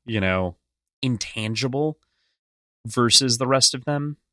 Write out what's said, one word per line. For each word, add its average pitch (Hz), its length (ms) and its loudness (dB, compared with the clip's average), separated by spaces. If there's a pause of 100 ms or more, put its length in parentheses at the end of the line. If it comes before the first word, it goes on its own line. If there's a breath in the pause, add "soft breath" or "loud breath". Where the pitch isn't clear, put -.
you 110 140 -2
know, 92 360 0 (460)
intangible 123 960 -4 (880)
versus 120 520 2
the 127 80 0
rest 131 280 4
of 127 100 -10
them. 147 320 -4 (160)